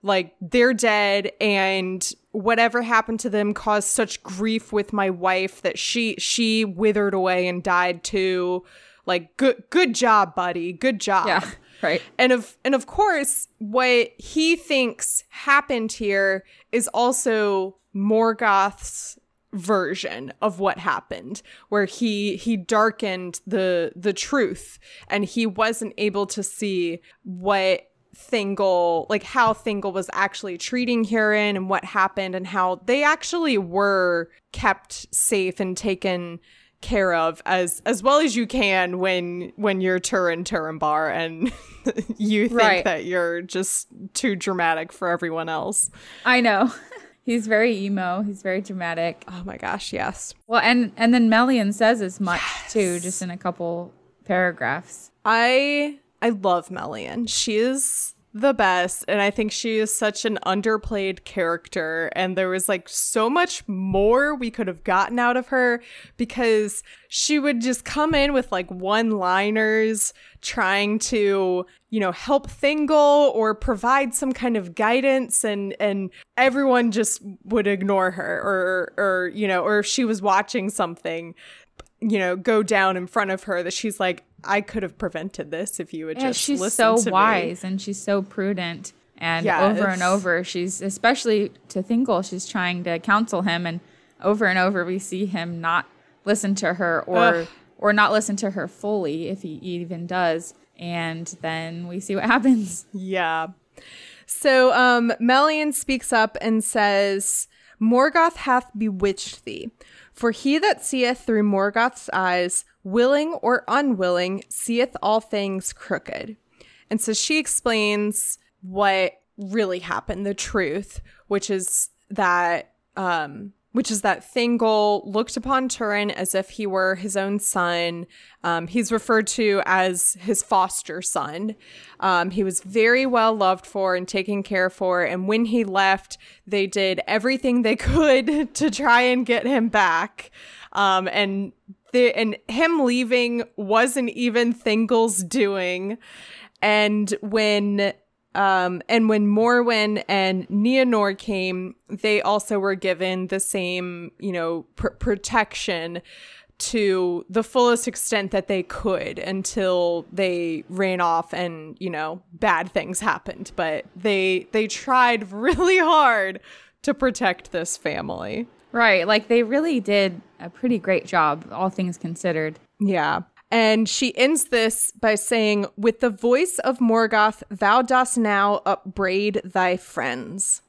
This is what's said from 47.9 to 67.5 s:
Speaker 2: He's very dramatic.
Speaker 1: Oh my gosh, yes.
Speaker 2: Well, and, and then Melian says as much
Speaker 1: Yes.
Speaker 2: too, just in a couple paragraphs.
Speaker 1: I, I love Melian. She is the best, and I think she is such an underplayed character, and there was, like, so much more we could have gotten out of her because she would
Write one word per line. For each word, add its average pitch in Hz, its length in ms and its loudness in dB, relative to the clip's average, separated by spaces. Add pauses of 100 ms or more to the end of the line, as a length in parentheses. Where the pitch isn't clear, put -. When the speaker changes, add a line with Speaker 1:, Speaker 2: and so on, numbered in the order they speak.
Speaker 2:
He's 202 180 -6
very 190 200 -2
dramatic. 170 640 -6
Speaker 1:
Oh 180 180 -12
my 190 120 -12
gosh, - 360 -8
yes. - 400 -6 (140)
Speaker 2:
Well, 233 160 2
and, 240 340 2
and 233 160 4
then 240 160 6
Melian 226 440 4
says 220 280 2
as 185 200 -6
much 175 200 -2
Speaker 1:
Yes. - 320 -8
Speaker 2:
too, 180 280 0
just 180 200 -6
in 180 120 -8
a 180 40 -12
couple 175 560 -6 (320)
paragraphs. 175 840 -2 (140)
Speaker 1:
I, 277 720 2 (240)
I 233 60 2
love 190 420 0
Melian. 180 560 -8
She 220 300 -2
is 254 580 0 (180)
the 254 220 2
best, 185 540 0
and 208 140 0
I 202 80 2
think 214 200 -2
she 220 280 -2
is 214 180 0
such 208 300 -2
an 220 180 -2
underplayed 202 800 -2
character, 165 880 -4
and 185 220 -2
there 185 140 0
was, 185 180 -2
like, 185 180 -2
so - 440 0
much 349 360 0
more 208 680 2
we 247 160 -6
could 214 180 -4
have - 160 -10
gotten 202 340 0
out 240 200 2
of 247 100 -6
her 247 340 0 (360)
because 226 640 0 (260)
she - 300 0
would 269 240 0